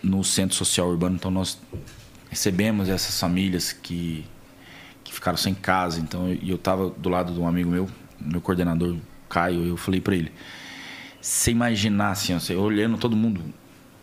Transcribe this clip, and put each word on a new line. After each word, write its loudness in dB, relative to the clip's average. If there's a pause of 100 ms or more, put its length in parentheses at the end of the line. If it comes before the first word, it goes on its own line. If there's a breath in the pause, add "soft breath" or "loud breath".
no 2
centro 2
social 2
urbano, 2
então -4
nós -2 (680)
recebemos 2
essas 0
famílias 2
que, -6 (760 loud breath)
que -16
ficaram 0
sem 2
casa. 2
Então, -2 (140)
e -2
eu 0
tava 0
do -4
lado 0
de -4
um 2
amigo 2
meu, 0 (320)
meu -4
coordenador, 2 (320)
Caio, 2
eu -2
falei 0
pra 2
ele, 0 (920 loud breath)
"Você 0
imaginar 4
assim, 0
ó, 2
você -2
olhando 2
todo 2
mundo 2 (600)